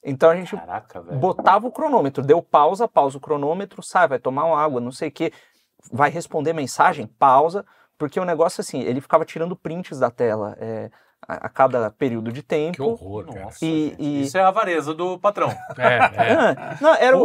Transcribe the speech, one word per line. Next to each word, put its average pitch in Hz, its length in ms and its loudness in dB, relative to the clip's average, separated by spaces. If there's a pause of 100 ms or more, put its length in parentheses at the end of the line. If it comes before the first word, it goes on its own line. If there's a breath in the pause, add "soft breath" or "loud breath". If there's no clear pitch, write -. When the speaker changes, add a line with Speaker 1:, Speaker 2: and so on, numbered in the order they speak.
Speaker 1:
Então 139 280 4
a 170 40 2
gente 180 220 -8
Speaker 2:
Caraca, - 440 -12
velho. 160 180 -8
Speaker 1:
botava 185 480 2
o 240 40 -6
cronômetro, 185 520 0
deu 156 180 4
pausa, 180 460 2
pausa 139 300 0
o 135 40 -16
cronômetro, 156 640 -6
sai, 180 240 2
vai - 120 -2
tomar 135 260 -2
uma 160 140 0
água, 147 220 0
não 123 100 -8
sei 147 180 -8
o - 20 -14
quê, 165 200 -4 (600 soft breath)
vai 139 180 2
responder 160 440 -4
mensagem, 143 520 0
pausa, 147 580 2 (360 soft breath)
porque 151 200 -4
o 185 60 -2
negócio 170 360 0
assim, 156 200 -8
ele 123 180 -4
ficava 160 260 -4
tirando 170 300 -8
prints 165 440 -12
da 123 100 0
tela, 107 500 -4
é, 110 300 -10 (320 soft breath)
a, - 240 -12
a - 40 -8
cada 123 420 0
período 117 400 -4
de 131 100 -10
tempo. 160 360 -4
Speaker 3:
Que - 40 -10
horror, 190 460 -6
cara. 107 160 -16
Speaker 2:
Nossa, 110 200 -14
Speaker 1:
E, 156 280 -2
Speaker 2:
gente, - 120 -14
Speaker 1:
e 147 200 -4
Speaker 2:
isso 139 160 -2
é - 20 4
a 190 60 6
avareza 180 440 0
do 180 280 -6
patrão. 185 300 0 (280)
Speaker 3:
É, 127 200 2
é. - 380 2
Speaker 1:
Ah, 214 460 0
não, 302 140 6
era 254 200 6
o, 269 100 6